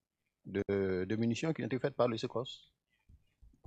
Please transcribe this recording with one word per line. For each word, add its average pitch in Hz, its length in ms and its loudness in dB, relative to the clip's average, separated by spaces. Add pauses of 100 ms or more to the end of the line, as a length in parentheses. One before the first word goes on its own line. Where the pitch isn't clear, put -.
(460)
de, 95 600 0
de 107 100 -2
munitions 117 380 2
qui 123 100 -4
ont 117 40 -2
été 123 120 -2
faites 139 160 0
par 123 140 4
le 113 80 -2
secos. 120 260 -4 (1200)